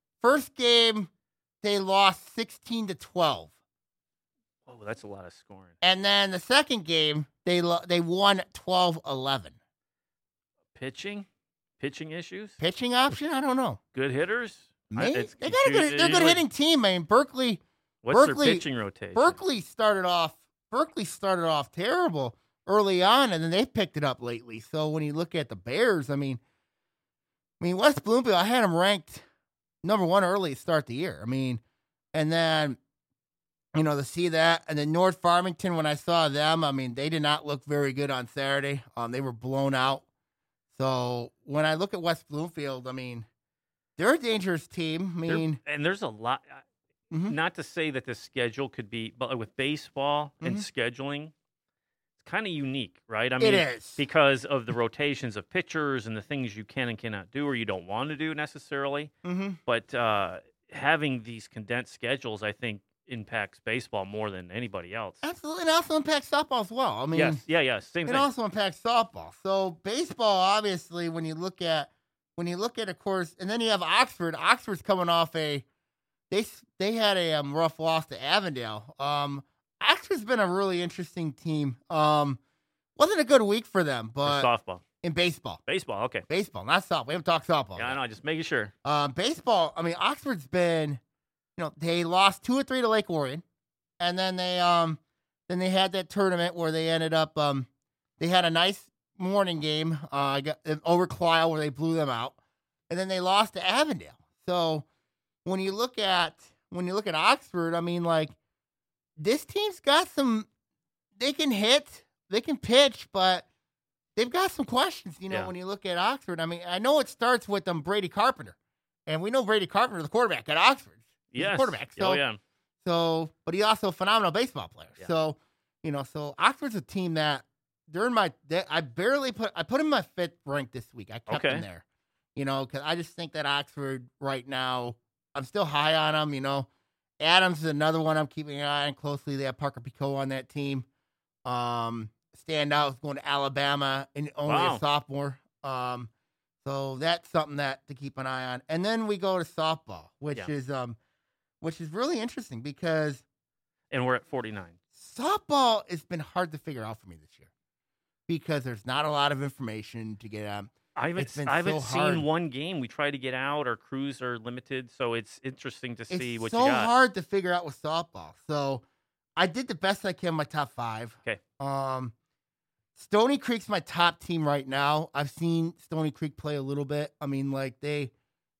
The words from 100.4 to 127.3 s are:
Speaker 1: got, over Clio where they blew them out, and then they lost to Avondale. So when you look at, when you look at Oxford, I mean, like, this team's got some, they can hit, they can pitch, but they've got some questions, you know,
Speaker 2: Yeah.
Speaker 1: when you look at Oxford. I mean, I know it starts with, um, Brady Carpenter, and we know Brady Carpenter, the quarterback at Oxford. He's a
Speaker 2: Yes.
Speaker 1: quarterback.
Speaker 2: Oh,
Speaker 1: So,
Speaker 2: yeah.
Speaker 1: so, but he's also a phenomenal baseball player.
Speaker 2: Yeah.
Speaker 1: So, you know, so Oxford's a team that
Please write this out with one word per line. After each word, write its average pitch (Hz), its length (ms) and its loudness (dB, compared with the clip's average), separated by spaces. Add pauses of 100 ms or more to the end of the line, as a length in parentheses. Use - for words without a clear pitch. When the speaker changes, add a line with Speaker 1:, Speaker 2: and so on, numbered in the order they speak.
Speaker 1:
got, 151 180 -6 (260)
over 175 220 4
Clio 165 420 4
where 156 100 -2
they 151 100 -2
blew 151 260 -2
them 151 140 0
out, 120 260 -4 (540)
and 170 80 -4
then 190 120 -2
they 185 100 0
lost 196 360 4
to 185 140 -2
Avondale. 247 480 0 (300)
So 165 380 0 (580)
when 190 160 -2
you 190 120 -2
look 240 260 -4
at, 185 380 0 (340)
when 180 180 -4
you 180 60 -4
look 208 140 -2
at 165 80 -2
Oxford, 170 580 2
I 170 80 0
mean, 175 220 -2
like, 160 260 2 (880)
this 202 280 0
team's 415 340 -4
got 302 280 4
some, 233 400 0 (680)
they 277 160 0
can 285 180 0
hit, 233 540 2 (240)
they 214 120 0
can 285 160 -4
pitch, 254 540 4
but 185 360 2 (680)
they've 240 140 0
got 359 220 0
some 254 140 -4
questions, 254 540 -2
you 190 100 -10
know, 196 100 -2
Speaker 2:
Yeah. 190 80 -6
Speaker 1:
when 185 80 -8
you 180 100 -10
look 196 200 -8
at 175 120 -2
Oxford. 185 420 -2
I 165 60 -2
mean, 170 200 -6
I 180 140 -2
know 277 200 6
it 262 100 0
starts 240 380 2
with, 196 200 -2
um, 165 140 -2
Brady 185 280 -2
Carpenter, 208 480 -2 (480)
and 156 160 -2
we 196 80 -4
know 254 140 2
Brady 202 240 2
Carpenter, 202 340 0
the 151 80 -6
quarterback 202 400 0
at 151 80 2
Oxford. 208 440 4 (300)
He's 123 120 -4
a 196 60 0
Speaker 2:
Yes. 190 80 0
Speaker 1:
quarterback. 196 420 0
Speaker 2:
Oh, 196 40 0
Speaker 1:
So, 185 100 4
Speaker 2:
yeah. 135 220 2 (500)
Speaker 1:
so, 165 480 0 (120)
but 165 80 -4
he's 196 100 2
also 214 260 4
a - 20 -4
phenomenal 196 400 2
baseball 160 380 -2
player. - 200 -20 (100)
Speaker 2:
Yeah. 92 80 -16
Speaker 1:
So, 160 300 0 (460)
you 160 80 -4
know, 143 120 -4
so 147 340 -10
Oxford's 233 380 0
a 185 60 -4
team 180 340 -4
that 151 300 0 (420)